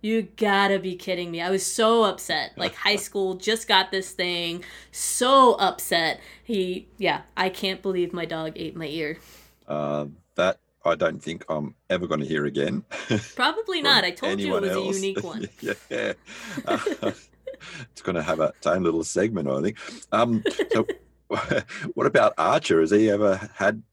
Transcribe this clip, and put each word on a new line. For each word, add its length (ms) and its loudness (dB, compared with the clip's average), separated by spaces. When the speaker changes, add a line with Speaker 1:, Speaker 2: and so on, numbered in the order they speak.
Speaker 1:
You 220 0
gotta 440 4
be 160 -6
kidding 340 -4
me." 100 -4
I 100 -2
was 140 2
so 380 4
upset. 560 -2
Like, 160 -4
high 220 0
Speaker 2:
<laughs> 100 -4
Speaker 1:
school, 300 -2
just 320 -2
got 240 4
this 180 -4
thing. 540 -4
So 640 6
upset. 640 0
He, 460 -2
yeah, 220 0
I 140 0
can't 320 -4
believe 300 -2
my 120 -4
dog 320 -8
ate 180 -10
my 120 -8
ear. 320 -6
Speaker 2:
Uh, 380 -2
that 240 2
I 120 2
don't 260 -2
think 260 -8
I'm 280 -4
ever 200 -2
gonna 160 0
hear 220 -2
again 360 -2
<laughs> 280 -2
Speaker 1:
Probably 420 -2
Speaker 2:
from 60 -4
Speaker 1:
not. 180 4
I 80 0
told 300 -4
you 160 -2
it 20 2
Speaker 2:
anyone 40 0
Speaker 1:
was 100 -2
a 20 -2
Speaker 2:
else. 220 -2
Speaker 1:
unique 260 -4
one. 320 -8
Speaker 2:
<laughs> 60 -20
Yeah. 260 -4
Uh, 460 -2
Speaker 1:
<laughs> 0 -
Speaker 2:
it's 100 -20
gonna 200 -2
have 180 -2
its 260 0
own 160 2
little 220 2
segment, 440 0
I 140 0
think. 160 -2
Um, 320 2
so 120 2
<laughs> 340 -2
what 120 0
about 300 4
Archer? 440 4
Has 100 4
he 180 6
ever 280 4
had 280 0